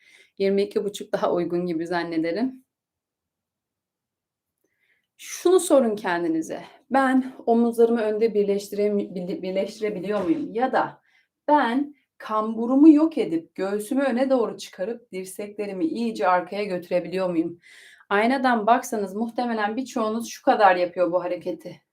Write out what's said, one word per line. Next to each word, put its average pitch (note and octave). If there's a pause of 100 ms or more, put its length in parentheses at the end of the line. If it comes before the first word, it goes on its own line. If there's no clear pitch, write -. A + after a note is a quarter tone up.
(380)
Yirmi G3
iki G3+
buçuk -
daha G3
uygun F3
gibi E3
zannederim. E3+ (2500)
Şunu -
sorun A#3+
kendinize. E3+ (260)
"Ben C4 (120)
omuzlarımı A#3
önde G#3+
birleştiremi-, G3+
birle-, F3+
birleştirebiliyor F#3+
muyum?" E3
Ya A#3+
da - (480)
"Ben C#4+ (240)
kamburumu A3+
yok D#4
edip -
göğsümü G#3
öne C4
doğru G#3
çıkarıp -
dirseklerimi F#3+
iyice A3
arkaya F3+
götürebiliyor F3+
muyum?" E3+ (480)
Aynadan A#3
baksanız A3
muhtemelen A3+
birçoğunuz A#3
şu -
kadar G#3
yapıyor F3+
bu F3
hareketi. F3 (100)